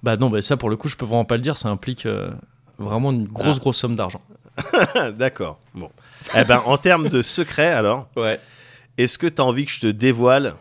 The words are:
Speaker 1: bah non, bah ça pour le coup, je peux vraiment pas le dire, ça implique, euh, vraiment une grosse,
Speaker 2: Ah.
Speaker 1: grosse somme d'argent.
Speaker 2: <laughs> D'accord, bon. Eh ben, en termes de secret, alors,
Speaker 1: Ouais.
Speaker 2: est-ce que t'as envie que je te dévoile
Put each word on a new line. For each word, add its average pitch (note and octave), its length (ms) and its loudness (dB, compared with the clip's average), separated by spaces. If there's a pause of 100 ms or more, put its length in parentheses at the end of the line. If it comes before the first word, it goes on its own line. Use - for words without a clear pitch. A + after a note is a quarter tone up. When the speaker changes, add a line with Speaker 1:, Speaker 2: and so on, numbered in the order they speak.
Speaker 1:
bah A2+ 140 0
non, B2+ 120 2
bah G#2+ 120 0
ça C#3 160 -2
pour A#2+ 120 -2
le G#2+ 60 0
coup, C#3+ 140 -6
je - 80 -10
peux - 80 -6
vraiment A2+ 180 0
pas A#2+ 140 -2
le A#2+ 40 -2
dire, C#3 140 -4
ça A#2 140 -4
implique, A2+ 360 -6
euh, G2+ 220 -4 (500)
vraiment A2+ 360 -2
une A2+ 120 0
grosse, A2 300 0
Speaker 2:
Ah. C3 60 -6
Speaker 1:
grosse C3 160 0
somme A#2+ 180 -2
d'argent. F#2+ 240 -6 (380)
Speaker 2:
<laughs> C#3+ 600 0
D'accord, G#2+ 420 -4 (140)
bon. E2 160 -14 (480)
Eh A2+ 60 6
ben, B2 220 6
en C3 120 4
termes E3 300 4
de C#3 140 2
secret, D3+ 460 0
alors, B2 500 0
Speaker 1:
Ouais. A2+ 220 -2 (580)
Speaker 2:
est-ce B2 200 2
que E3+ 100 0
t'as D#3+ 160 0
envie B2+ 200 2
que C#3 80 -6
je - 80 -8
te A#2 80 0
dévoile A#2+ 720 2